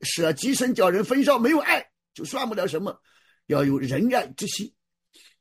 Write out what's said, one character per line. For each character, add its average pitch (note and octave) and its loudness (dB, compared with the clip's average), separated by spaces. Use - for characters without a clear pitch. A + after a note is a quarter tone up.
舍 D#3+ 0
己 B3 -2
身， B3+ 0
叫 F3+ 4
人 G3+ 2
焚 C4 2
烧， C#4 4
没 A#3 2
有 D#4+ 4
爱， D4 -2
就 - -14
算 B3+ -6
不 A3+ -6
了 G3 -2
什 D#3 -4
么。 - -8
要 C#3+ 2
有 C#3 2
仁 C3+ 0
爱 A#3 0
之 C3+ -10
心。 - -8